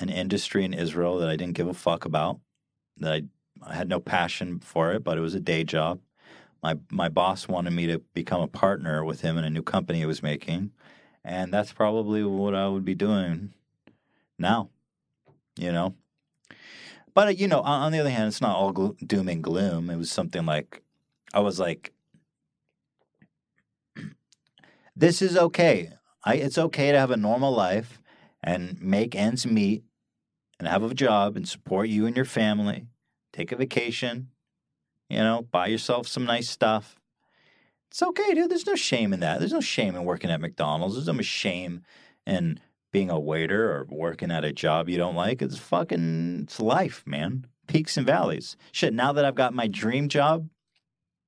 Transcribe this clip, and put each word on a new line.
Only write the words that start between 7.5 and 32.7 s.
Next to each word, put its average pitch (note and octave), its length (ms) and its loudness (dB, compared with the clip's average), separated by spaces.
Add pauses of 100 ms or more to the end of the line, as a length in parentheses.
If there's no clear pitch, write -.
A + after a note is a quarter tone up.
me E2+ 140 0
to E2 140 -2 (140)
become F2 260 -2
a D#2+ 80 -2
partner D#2+ 560 0
with D#2 160 -6
him E2 180 0
in D#2+ 60 -2
a D#2 60 -2
new D#2+ 120 -4
company E2 380 -2
he D#2 60 -2
was D#2 160 -4
making, E2 500 -4 (500)
and F#2 320 -6
that's G#2 180 0
probably G#2+ 520 0
what G2 320 0
I G2 100 0
would G2 180 -2
be F#2+ 120 -2
doing F#2+ 580 0 (880)
now, G2+ 300 0 (840)
you F2 140 -4
know? F2 240 0 (1200)
But, G#3 140 8
uh, - 20 4
you G3 160 0
know, E3 140 4
on, C#3 220 0
on D#3 100 2
the D#3+ 80 2
other C#3+ 100 2
hand, A2 160 0
it's G#2 140 -4
not G#2 160 2
all G2 160 2
glo-, F#2+ 240 -2 (100)
doom F#2+ 220 0
and E2+ 120 -2
gloom. E2+ 480 0
It E2+ 80 -4
was E2 140 -4
something E2+ 340 -4
like, D2+ 380 -4 (500)
I G#2 60 2
was G2 220 0
like, E2+ 320 -4 (2000)
<clears throat> - 60 -14 (920)
"This E3+ 260 6
is F3+ 140 2
okay. E3 560 6 (320)
I, A2+ 100 4
it's C#3 240 0
okay D3+ 320 2
to C#3+ 80 8
have B2+ 140 4
a A#2+ 40 4
normal A#2+ 360 2
life G#2+ 480 0 (420)
and F2+ 380 -4
make G2 340 0
ends A2+ 320 0
meet G#2+ 380 2 (760)
and E2 100 -4
have F#2+ 140 2
a A#2 120 -4
job G#2+ 420 4
and F#2+ 120 -6
support G2+ 400 -2
you G#2+ 180 2
and A#2+ 100 -2
your C3 80 2
family, G#2+ 640 0 (460)